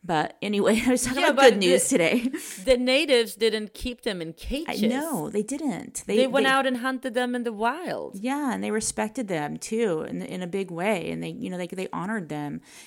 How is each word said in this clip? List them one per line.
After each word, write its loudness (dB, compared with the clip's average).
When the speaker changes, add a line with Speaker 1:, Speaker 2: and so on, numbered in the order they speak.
Speaker 1:
But -2
anyway, 2
<laughs> 0
I 4
was 4
talking -2
Speaker 2:
Yeah, 4
Speaker 1:
about 4
good 12
Speaker 2:
but 0
Speaker 1:
news 6
Speaker 2:
the, 4
Speaker 1:
today. 2
Speaker 2:
the 6
natives 2
didn't -2
keep -8
them -4
in -6
cages. -6
Speaker 1:
I, 2
no, -2
they 0
didn't. -6
They, 0
Speaker 2:
They 6
went 2
Speaker 1:
they 6
Speaker 2:
out 4
and 0
hunted -4
them 0
in -4
the -2
wild. -4
Speaker 1:
Yeah, -2
and -4
they -4
respected -4
them, -2
too, -2
in, -6
in -8
a -8
big -4
way. -2
And -6
they, -6
you -8
know, -6
they, -6
they -8
honored -6
them -8